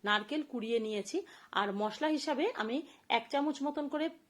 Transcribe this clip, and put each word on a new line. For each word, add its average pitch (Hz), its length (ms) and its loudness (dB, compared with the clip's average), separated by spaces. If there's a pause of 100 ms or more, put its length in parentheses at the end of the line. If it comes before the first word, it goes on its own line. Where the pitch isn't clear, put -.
নারকেল 208 460 2
কুড়িয়ে 233 360 0
নিয়েছি, 214 300 -2 (440)
আর 202 80 2 (120)
মশলা 214 360 0
হিসাবে 285 280 0 (180)
আমি 226 140 -2 (400)
এক 233 160 2
চামচ 285 240 2 (100)
মতন 294 260 -2
করে 302 140 0 (240)